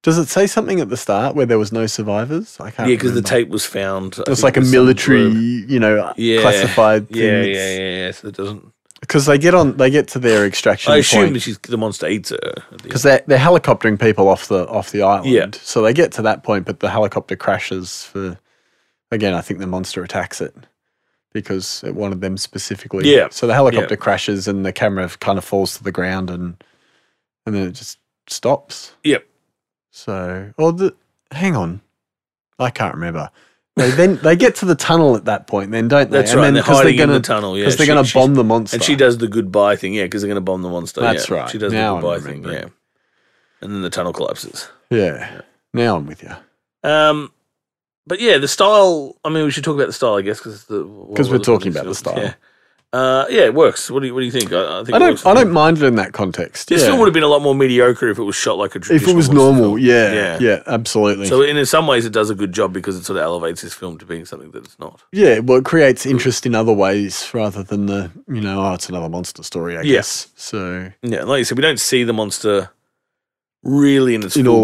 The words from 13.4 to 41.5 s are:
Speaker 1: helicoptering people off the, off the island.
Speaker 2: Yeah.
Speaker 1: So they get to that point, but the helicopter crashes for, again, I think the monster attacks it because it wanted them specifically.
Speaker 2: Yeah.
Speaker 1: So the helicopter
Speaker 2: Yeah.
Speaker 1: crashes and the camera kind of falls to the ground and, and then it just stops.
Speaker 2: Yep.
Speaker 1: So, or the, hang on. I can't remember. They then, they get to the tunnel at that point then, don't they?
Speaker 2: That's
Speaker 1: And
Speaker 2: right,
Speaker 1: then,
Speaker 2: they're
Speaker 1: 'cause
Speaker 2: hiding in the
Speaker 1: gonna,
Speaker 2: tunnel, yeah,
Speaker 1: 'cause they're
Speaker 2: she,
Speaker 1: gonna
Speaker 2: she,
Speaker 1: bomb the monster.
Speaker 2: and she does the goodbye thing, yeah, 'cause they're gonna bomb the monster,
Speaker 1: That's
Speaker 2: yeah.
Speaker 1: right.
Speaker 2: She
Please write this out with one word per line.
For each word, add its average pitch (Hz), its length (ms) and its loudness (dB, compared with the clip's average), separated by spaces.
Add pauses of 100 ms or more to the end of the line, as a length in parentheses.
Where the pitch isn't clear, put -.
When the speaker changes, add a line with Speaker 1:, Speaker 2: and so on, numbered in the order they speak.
Speaker 1:
helicoptering 120 520 2
people 107 300 4
off 92 200 0
the, 90 180 -2
off 101 240 -6
the 101 120 -2
island. 98 260 2
Speaker 2:
Yeah. 113 180 4 (140)
Speaker 1:
So - 200 -2
they 110 120 4
get 165 200 2
to - 100 -8
that 107 200 -2
point, 98 220 -2
but 95 160 -10
the 98 80 -2
helicopter 101 480 -4
crashes 95 680 -6
for, 95 340 -12 (760)
again, 104 220 -2
I 85 80 -4
think 90 200 -10
the 95 60 -8
monster 90 360 -8
attacks 90 380 -8
it - 120 -10 (800)
because 98 520 -8
it - 100 -8
wanted 98 260 -6
them 95 160 -6
specifically. - 760 -4
Speaker 2:
Yeah. 104 180 6
Speaker 1:
So - 160 -6
the 117 60 2
helicopter 117 420 2
Speaker 2:
Yeah. - 80 -14
Speaker 1:
crashes 98 460 -2
and 98 160 -4
the 92 80 -4
camera 95 360 -2 (100)
kind 98 180 -2
of 92 80 -6
falls 98 320 -2
to - 60 -20
the 98 100 -8
ground 92 360 -4
and, 90 320 -10 (840)
and 107 100 -4
then 95 120 -2
it 90 60 -8
just - 260 -18 (280)
stops. - 640 -4 (120)
Speaker 2:
Yep. 143 220 0 (680)
Speaker 1:
So, 95 680 -10
or 160 140 2
the, 185 240 -2 (360)
hang 165 240 -2
on. 92 260 -6 (760)
I 127 120 -2
can't 110 260 -6
remember. 82 340 -8 (460)
They 127 140 4
then, 170 320 4
they 156 140 6
get 220 220 4
to - 80 -4
the 175 100 2
tunnel 156 400 2
at 95 100 -6
that 107 220 -4
point 101 240 -4
then, 113 160 -2
don't 139 240 2
they? 139 60 2
Speaker 2:
That's 135 140 2
Speaker 1:
And - 80 4
Speaker 2:
right, 143 60 6
Speaker 1:
then, 139 80 4
Speaker 2:
they're - 100 2
Speaker 1:
'cause - 140 4
Speaker 2:
hiding 135 160 6
in 147 60 0
the 156 140 6
Speaker 1:
gonna, 135 80 2
Speaker 2:
tunnel, 104 360 -4
yeah, 101 80 -2
Speaker 1:
'cause 123 120 2
they're 151 100 2
Speaker 2:
she, 151 40 4
Speaker 1:
gonna 147 140 4
Speaker 2:
she, 113 140 -4
Speaker 1:
bomb 135 160 4
the 127 80 4
monster. 110 340 0
Speaker 2:
and 110 60 -4
she 147 120 0
does 127 220 4
the 117 100 -4
goodbye 101 480 0
thing, 95 200 -8
yeah, 98 120 -4
'cause 101 140 -6
they're 104 60 -4
gonna 101 140 -4
bomb 92 200 -6
the 90 80 -8
monster, 87 320 -8
Speaker 1:
That's 113 260 0
Speaker 2:
yeah. 95 100 -4
Speaker 1:
right. 62 120 -6
Speaker 2:
She - 80 -10